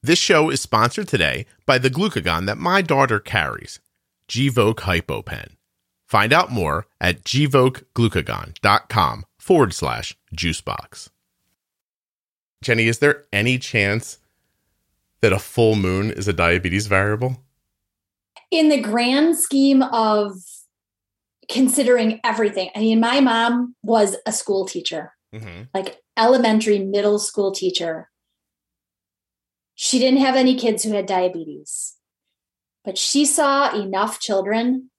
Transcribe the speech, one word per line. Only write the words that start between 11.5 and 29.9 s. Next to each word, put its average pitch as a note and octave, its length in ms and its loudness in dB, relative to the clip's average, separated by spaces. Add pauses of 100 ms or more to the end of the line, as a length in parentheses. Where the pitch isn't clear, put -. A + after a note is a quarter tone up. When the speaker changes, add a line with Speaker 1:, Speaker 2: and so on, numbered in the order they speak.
Speaker 1:
Jenny, A2+ 240 2
is A#2 120 0
there C#3+ 240 2 (100)
any A#2 240 0
chance G#2+ 640 -2 (1000)
that G#2 120 2
a G2+ 60 -2
full A2 360 2
moon G2 360 0
is G2 160 -6
a G2+ 60 -2
diabetes F2+ 540 0
variable? G#2+ 540 -2 (1120)
Speaker 2:
In D#4+ 180 4
the C#4+ 100 4
grand B3 580 0
scheme C#4 440 4
of G#3+ 520 0 (1160)
considering B3 720 2
everything, G#3 520 -2
I G#3 40 -8
mean, A3 200 4
my A#3+ 200 2
mom A#3+ 640 2
was G#3 320 2 (100)
a G#3+ 60 -4
school F#3+ 340 -4
teacher, - 480 -10 (200)
Speaker 1:
Mm-hmm. G#2 300 -16 (100)
Speaker 2:
like, - 280 -8 (160)
elementary, A3 640 4
middle G3+ 400 0
school G3 320 -2
teacher. F3 580 -6 (1700)
She - 240 -2